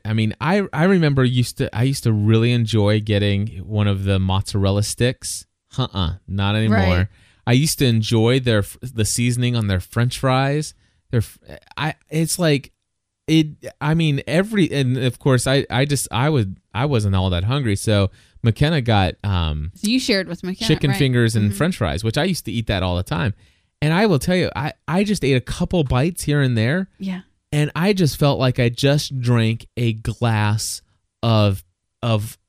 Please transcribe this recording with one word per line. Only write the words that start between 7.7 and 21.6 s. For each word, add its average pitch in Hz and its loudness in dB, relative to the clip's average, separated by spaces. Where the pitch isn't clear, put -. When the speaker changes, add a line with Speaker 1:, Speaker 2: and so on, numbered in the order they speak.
Speaker 1:
to 143 2
enjoy 113 2
their 117 2
f-, - -6
the 110 -4
seasoning 123 0
on 110 -2
their 95 0
French 120 -2
fries. 135 0
Their 123 2
f-, - -6
I, 151 -4
it's 156 -2
like, 156 0
it, 156 4
I 151 0
mean, 156 0
every, 196 2
and 131 0
of 123 -2
course, 131 2
I, 135 2
I 127 0
just, 143 -2
I 127 0
was, 131 2
I 117 -2
wasn't 107 0
all 92 2
that 90 0
hungry, 120 0
so 101 2
McKenna 147 2
got, 104 2
um, 82 -2
Speaker 2:
So - -6
you 247 2
shared 208 -2
with 175 -10
McKenna, 185 -6
Speaker 1:
chicken 151 0
Speaker 2:
right. - 0
Speaker 1:
fingers 120 2
and 104 2
Speaker 2:
Mm-hmm. 98 -4
Speaker 1:
French 180 -2